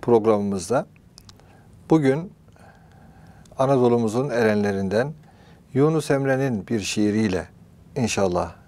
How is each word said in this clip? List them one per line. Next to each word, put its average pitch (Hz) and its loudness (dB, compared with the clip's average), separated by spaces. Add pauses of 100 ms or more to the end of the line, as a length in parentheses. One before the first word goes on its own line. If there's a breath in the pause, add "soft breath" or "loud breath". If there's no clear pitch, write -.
programımızda 104 0 (1000 soft breath)
bugün 156 2 (1200 loud breath)
Anadolu'muzun 123 2
erenlerinden 104 0 (600 soft breath)
Yunus 151 0
Emre'nin 135 -2
bir 117 -2
şiiriyle 101 -2 (480)
inşallah 92 -2 (120)